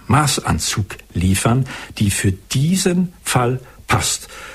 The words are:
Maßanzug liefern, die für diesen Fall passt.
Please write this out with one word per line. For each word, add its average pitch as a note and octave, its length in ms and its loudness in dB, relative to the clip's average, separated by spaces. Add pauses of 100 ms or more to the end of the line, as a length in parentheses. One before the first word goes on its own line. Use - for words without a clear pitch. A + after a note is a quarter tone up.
Maßanzug A#2 920 0 (180)
liefern, G2+ 500 2 (320)
die G2+ 140 2
für G2 200 2
diesen F3 800 0 (120)
Fall B2+ 360 0 (280)
passt. - 400 -2 (280)